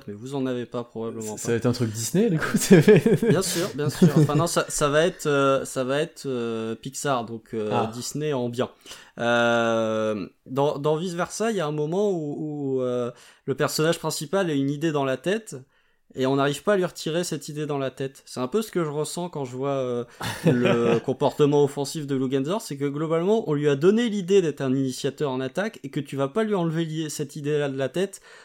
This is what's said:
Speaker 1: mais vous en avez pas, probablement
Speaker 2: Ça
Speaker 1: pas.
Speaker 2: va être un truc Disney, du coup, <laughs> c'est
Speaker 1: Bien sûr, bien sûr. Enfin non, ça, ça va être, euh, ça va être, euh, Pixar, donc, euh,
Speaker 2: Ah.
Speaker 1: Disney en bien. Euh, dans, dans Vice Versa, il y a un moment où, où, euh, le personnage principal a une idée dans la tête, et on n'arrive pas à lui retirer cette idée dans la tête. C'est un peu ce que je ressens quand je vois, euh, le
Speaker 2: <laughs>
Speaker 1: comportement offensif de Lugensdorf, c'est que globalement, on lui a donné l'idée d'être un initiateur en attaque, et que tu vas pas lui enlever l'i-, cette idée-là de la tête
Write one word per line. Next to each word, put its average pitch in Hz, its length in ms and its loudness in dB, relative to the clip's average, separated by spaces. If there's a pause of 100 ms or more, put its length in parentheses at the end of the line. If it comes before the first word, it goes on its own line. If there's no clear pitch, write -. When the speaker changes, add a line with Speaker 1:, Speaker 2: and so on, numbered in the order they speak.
Speaker 1:
mais 104 60 -10
vous 127 220 -10
en 131 100 -2
avez 123 220 -4
pas, 120 160 -8
probablement 110 540 -8
Speaker 2:
Ça - 100 -8
Speaker 1:
pas. 117 60 0
Speaker 2:
va 117 40 4
être 110 80 -2
un 123 60 4
truc 120 200 0
Disney, 160 380 2
du 160 80 2
coup, - 140 -4
<laughs> - 40 4
c'est 196 720 8
Speaker 1:
Bien 180 140 4
sûr, 180 340 -2
bien 147 140 -2
sûr. 170 260 6
Enfin 147 200 6
non, 160 120 2
ça, 170 220 0
ça 147 200 0
va 151 160 4
être, 185 200 -4
euh, 139 400 2
ça 131 180 -4
va 135 160 0
être, 160 280 -6
euh, 113 480 -4
Pixar, 131 500 -4
donc, 113 300 -12
euh, 107 180 -4
Speaker 2:
Ah. 113 180 0
Speaker 1:
Disney 143 400 -6
en 123 160 -2
bien. 120 220 -2 (480)
Euh, 113 1080 2 (180)
dans, 139 320 0
dans 151 200 0
Vice 175 180 -6
Versa, 190 360 -4
il 208 60 -4
y 175 40 0
a 151 60 -2
un 151 40 -4
moment 165 400 0
où, 147 680 -4
où, 127 40 0
euh, 123 300 -2 (340)
le 135 100 -2
personnage 156 420 0
principal 160 540 -2
a - 20 0
une 139 160 0
idée 147 220 -2
dans 143 140 0
la 131 120 0
tête, 208 380 -4 (580)
et 131 120 0
on 135 100 2
n'arrive 139 280 0
pas 208 100 2
à - 20 4
lui 180 80 2
retirer 170 400 -4
cette 160 240 -8
idée 151 180 -6
dans 143 120 -4
la 135 120 -4
tête. 135 360 -8
C'est - 160 -8
un 127 80 -2
peu 220 120 0
ce 220 80 -8
que 175 140 0
je 151 60 -2
ressens 151 400 -4
quand 143 160 -6
je 123 100 -10
vois, 139 220 -2
euh, 123 260 -2 (400)
le 120 560 4
Speaker 2:
<laughs> - 60 -8
Speaker 1:
comportement 147 580 2
offensif 143 420 -4
de 139 120 -2
Lugensdorf, 135 440 -2
c'est - 140 -10
que 139 80 -6
globalement, 165 680 0
on 151 40 0
lui 147 160 2
a 143 80 4
donné 214 320 4
l'idée 196 320 4
d'être 151 180 0
un 131 160 0
initiateur 135 560 -2
en 127 80 -4
attaque, 180 440 -6
et - 60 -12
que 151 120 -4
tu 139 160 -8
vas 139 100 0
pas 214 160 -2
lui 208 100 -2
enlever 165 300 0
l'i-, 156 260 -6
cette 147 280 -8
idée-là 147 320 0
de 135 80 -6
la 135 100 0
tête 190 320 -4 (260)